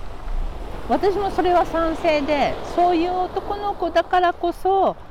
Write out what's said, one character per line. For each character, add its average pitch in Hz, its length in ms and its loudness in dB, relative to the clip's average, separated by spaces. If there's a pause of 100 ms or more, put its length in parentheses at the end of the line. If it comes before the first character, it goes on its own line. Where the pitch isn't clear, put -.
(880)
私 370 300 2
も 392 120 -2
そ - 100 -2
れ 359 120 2
は 349 120 4
賛 320 320 -2
成 311 240 2
で、 277 340 0 (220)
そ 349 140 4
う 349 60 4
い 330 100 2
う 359 60 -2
男 370 440 -2
の 403 180 -4
子 339 160 -2
だ 339 140 2
か 359 160 2
ら 349 120 4
こ 349 200 -2
そ、 370 440 2 (140)